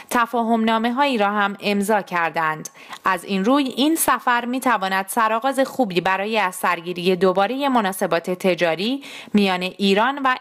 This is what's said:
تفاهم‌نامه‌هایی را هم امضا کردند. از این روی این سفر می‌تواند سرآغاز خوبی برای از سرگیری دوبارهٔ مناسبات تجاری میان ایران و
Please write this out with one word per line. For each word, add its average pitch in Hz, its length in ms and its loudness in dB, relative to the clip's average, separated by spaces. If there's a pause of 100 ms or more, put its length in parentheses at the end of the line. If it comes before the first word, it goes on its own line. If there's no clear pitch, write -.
(100)
تفاهم‌نامه‌هایی 233 1080 2
را 202 120 2
هم 202 300 0
امضا 202 420 0
کردند. 165 680 -2 (360)
از 185 200 0
این 190 200 -2
روی 269 200 2
این 277 320 0
سفر 247 480 0
می‌تواند 214 640 0
سرآغاز 233 520 0
خوبی 233 400 0
برای 190 380 0
از 185 160 0
سرگیری 180 600 -2
دوبارهٔ 196 520 2
مناسبات 190 600 0
تجاری 180 720 0 (320)
میان 190 280 2
ایران 202 640 0
و 254 160 2